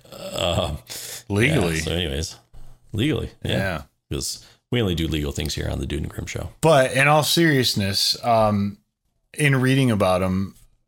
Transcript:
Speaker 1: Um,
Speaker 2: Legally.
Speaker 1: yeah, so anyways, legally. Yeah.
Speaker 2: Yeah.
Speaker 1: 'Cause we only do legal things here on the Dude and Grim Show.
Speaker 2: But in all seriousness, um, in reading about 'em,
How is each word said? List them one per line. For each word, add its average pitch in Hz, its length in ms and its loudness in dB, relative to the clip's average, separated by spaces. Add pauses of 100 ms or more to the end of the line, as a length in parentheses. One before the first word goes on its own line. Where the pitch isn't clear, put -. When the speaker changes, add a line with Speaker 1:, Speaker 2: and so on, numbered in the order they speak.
(320)
Speaker 1:
Um, 85 460 -2 (500)
Speaker 2:
Legally. 101 480 2
Speaker 1:
yeah, 80 60 -2
so 80 100 -4
anyways, 82 440 -4 (560)
legally. 139 380 -2 (140)
Yeah. - 80 -2
Speaker 2:
Yeah. 90 300 -2 (280)
Speaker 1:
'Cause - 340 -8 (260)
we 120 100 0
only 92 140 0
do 80 140 -2
legal 73 240 -2
things 78 220 -6
here 78 140 -6
on 71 100 -4
the 69 80 -6
Dude 73 160 -4
and 78 80 -8
Grim - 160 -12
Show. - 240 -8 (100)
Speaker 2:
But 139 320 4
in 135 160 2
all 151 140 4
seriousness, 131 1000 2
um, 104 540 2 (580)
in 143 240 2
reading 131 300 4
about 92 320 2
'em, 92 320 -2 (340)